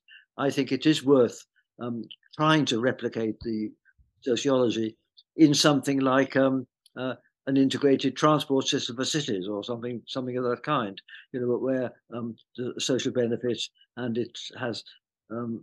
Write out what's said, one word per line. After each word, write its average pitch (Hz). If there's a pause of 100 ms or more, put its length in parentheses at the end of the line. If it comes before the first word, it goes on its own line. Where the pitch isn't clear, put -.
(380)
I 139
think 131
it 131
is 151
worth, 127 (360)
um, 120 (340)
trying 156
to 123
replicate 117
the 110 (500)
sociology 117 (420)
in 147
something 139
like, 135
um, 135 (320)
uh, 127 (320)
an 135
integrated 135
transport 143
system 120
for 127
cities 127
or 104
something, 120
something 127
of 127
that 120
kind, 113 (300)
you 131
know, 120
where, 127 (220)
um, 117 (200)
the 123
social 131
benefits 117 (280)
and 120
it 117 (220)
has, 120 (480)
um, 117